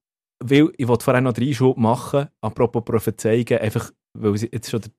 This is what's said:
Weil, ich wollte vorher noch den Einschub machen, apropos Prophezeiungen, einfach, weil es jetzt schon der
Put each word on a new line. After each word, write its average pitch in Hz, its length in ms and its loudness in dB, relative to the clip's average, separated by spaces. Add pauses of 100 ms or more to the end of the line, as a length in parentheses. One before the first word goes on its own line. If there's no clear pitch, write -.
(440)
Weil, 139 320 4
ich 127 100 -4
wollte 117 160 2
vorher 127 200 2
noch 131 100 0
den 120 160 -2
Einschub 131 300 2
machen, 135 500 0 (140)
apropos 110 420 -2
Prophezeiungen, 117 760 0
einfach, 113 320 -4 (280)
weil 110 160 0
es 104 80 -4
jetzt - 280 -8
schon 113 120 -4
der - 160 -18